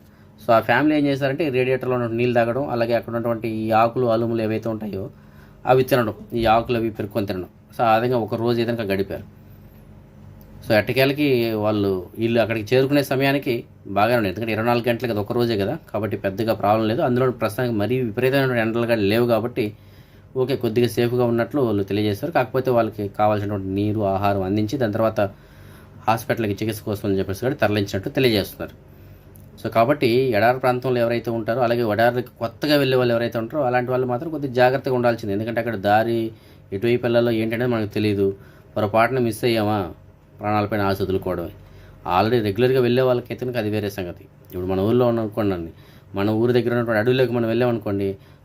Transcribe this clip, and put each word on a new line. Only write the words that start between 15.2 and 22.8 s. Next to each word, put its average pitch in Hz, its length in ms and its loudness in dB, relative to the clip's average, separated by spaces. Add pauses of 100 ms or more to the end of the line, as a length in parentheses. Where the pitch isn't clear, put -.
ఒక 101 100 -6
రోజే 117 260 2
కదా, 104 200 -2 (160)
కాబట్టి 107 240 -4
పెద్దగా 104 360 -2
ప్రాబ్లం 110 340 2
లేదు. 120 140 0
అందులో 127 300 2
ప్రస్తుతానికి 113 440 -4
మరీ 110 260 0
విపరీతమైనటువంటి 127 600 0
ఎండలు 113 180 0
కూడా 117 160 2
లేవు 110 320 2
కాబట్టి 110 460 -2 (640)
ఓకే, 131 180 0
కొద్దిగా 117 320 0
సేఫ్గా 120 380 0
ఉన్నట్లు 117 360 0
వాళ్ళు 104 220 0
తెలియజేశారు. 107 480 -2
కాకపోతే 131 400 0
వాళ్ళకి 110 360 0